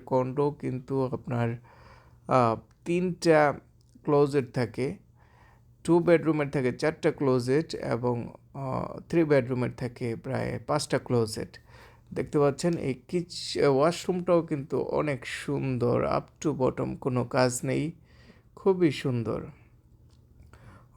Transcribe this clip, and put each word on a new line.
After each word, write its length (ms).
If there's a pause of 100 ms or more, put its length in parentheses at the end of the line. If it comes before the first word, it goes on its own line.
কন্ডো 460
কিন্তু 600
আপনার, 440 (720)
আহ, 320 (260)
তিনটা 680 (500)
ক্লোজেট 500
থাকে, 440 (840)
টু 160
বেডরুমের 500
থাকে 240
চারটা 380
ক্লোজেট 640
এবং, 540 (240)
আহ, 460 (100)
থ্রি 140
বেডরুমের 540
থাকে 380
প্রায় 520
পাঁচটা 320
ক্লোজেট। 600 (540)
দেখতে 260
পাচ্ছেন 380
এই 160 (140)
কিচ-, 600
ওয়াশরুমটাও 760
কিন্তু 380
অনেক 460
সুন্দর, 800 (100)
up 280
to 140
bottom 380
কোনো 260
কাজ 400
নেই, 280 (640)
খুবই 360
সুন্দর। 540 (1500)